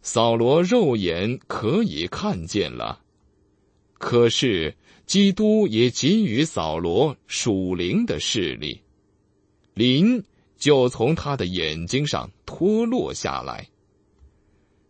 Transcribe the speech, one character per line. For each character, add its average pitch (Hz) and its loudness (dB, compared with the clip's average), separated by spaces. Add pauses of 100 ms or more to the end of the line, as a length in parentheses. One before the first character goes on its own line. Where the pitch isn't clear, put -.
扫 117 2
罗 131 4
肉 180 2
眼 95 -2
可 143 -2
以 80 -4
看 131 -6
见 92 -2
了， 58 -8 (920)
可 117 2
是 95 0 (280)
基 196 4
督 214 2
也 117 2
给 196 2
予 131 0
扫 80 -4
罗 98 0 (100)
属 95 -2
灵 95 -2
的 78 -4
视 82 -2
力， 60 -10 (920)
鳞 170 2 (340)
就 135 4
从 123 0
他 147 -4
的 107 -4
眼 85 -4
睛 143 -2
上 71 -6 (140)
脱 214 0
落 226 -2
下 67 -6
来。 62 -10 (1200)